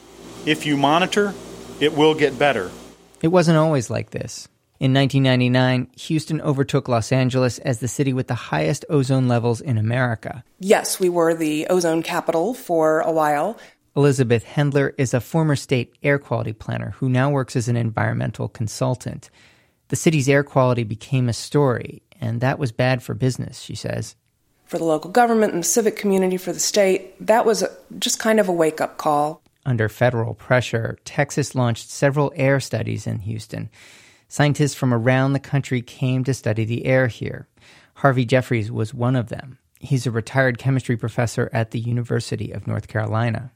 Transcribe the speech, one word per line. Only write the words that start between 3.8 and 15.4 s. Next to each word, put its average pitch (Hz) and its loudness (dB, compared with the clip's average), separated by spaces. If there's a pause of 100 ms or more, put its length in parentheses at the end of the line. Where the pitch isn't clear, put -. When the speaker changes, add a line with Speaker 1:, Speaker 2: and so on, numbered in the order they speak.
Speaker 2:
like 110 -6
this. - -10 (320)
In 131 2
nineteen 135 4
ninety-nine, 127 2
Houston 156 -4
overtook 139 0
Los 117 0
Angeles 127 2
as 123 -4
the 127 -4
city 135 0
with 131 -4
the 127 -2
highest 151 -2
ozone 131 2
levels 120 0
in 123 -2
America. 120 -2 (160)
Speaker 3:
Yes, 190 2
we 185 2
were 170 2
the 156 -2
ozone 165 2
capital 170 -2
for 156 2
a 160 0
while. 156 0 (380)
Speaker 2:
Elizabeth 131 4
Hendler 143 0
is 131 0
a 123 0
former 156 2